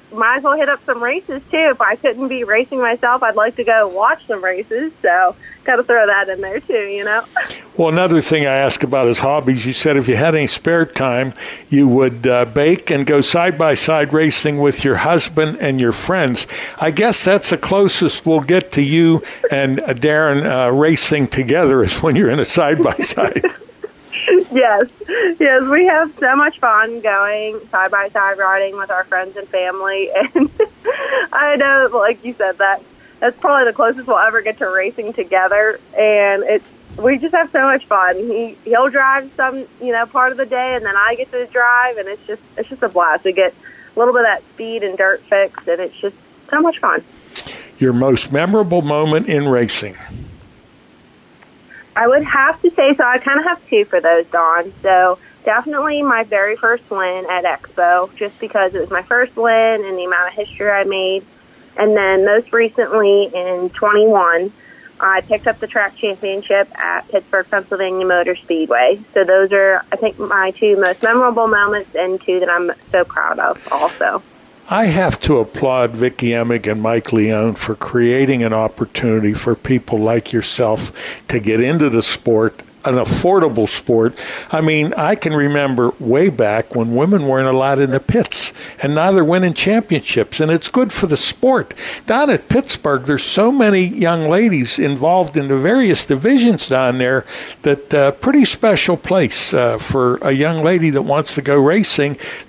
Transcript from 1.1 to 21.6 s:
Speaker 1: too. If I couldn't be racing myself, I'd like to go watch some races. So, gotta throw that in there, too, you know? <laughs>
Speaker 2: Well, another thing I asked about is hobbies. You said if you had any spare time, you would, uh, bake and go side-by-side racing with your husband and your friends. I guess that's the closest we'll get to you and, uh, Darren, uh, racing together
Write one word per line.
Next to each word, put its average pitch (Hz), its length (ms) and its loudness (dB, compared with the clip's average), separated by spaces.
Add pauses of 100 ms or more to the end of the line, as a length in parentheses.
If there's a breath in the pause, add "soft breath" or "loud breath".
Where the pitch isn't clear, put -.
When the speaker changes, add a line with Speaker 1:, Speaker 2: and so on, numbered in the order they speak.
Speaker 1:
too. 320 200 2
If 247 100 -2
I 214 160 0
couldn't 254 320 -4
be 247 160 -6
racing 240 360 -2
myself, 240 420 0
I'd 220 140 -2
like 220 200 0
to 240 80 -6
go 220 240 2
watch 220 380 -2
some 208 160 -6
races. 220 500 -6 (100)
So, 180 340 2 (280 loud breath)
gotta 247 180 0
throw 240 240 2
that 196 220 0
in 190 120 -8
there, 196 200 -8
too, 226 260 -4
you 202 180 -8
know? 214 260 -2
<laughs> - 40 -20 (420 loud breath)
Speaker 2:
Well, 165 120 2
another 170 320 2
thing 151 260 0
I 135 120 2
asked 135 260 0
about 131 240 0
is 117 100 0
hobbies. 131 480 0
You 131 60 -2
said 147 240 0
if 127 100 0
you 123 80 2
had 156 220 2
any 147 100 0
spare 165 400 0
time, 131 480 -2 (360 loud breath)
you 143 180 6
would, 123 360 2
uh, 123 200 2
bake 143 480 0
and 139 120 0
go 143 160 2
side-by-side 156 920 0
racing 151 480 0
with 143 240 2
your 135 100 2
husband 156 640 0
and 135 200 -2
your 120 100 2
friends. 139 560 -2 (340 loud breath)
I 160 120 0
guess 208 320 0
that's 196 260 2
the 175 80 0
closest 185 680 0
we'll 160 160 2
get 180 300 0
to 147 80 0
you 160 440 2 (260 loud breath)
and, 135 300 0
uh, 311 80 -6
Darren, 147 580 0
uh, 127 240 0
racing 147 560 2
together 135 560 2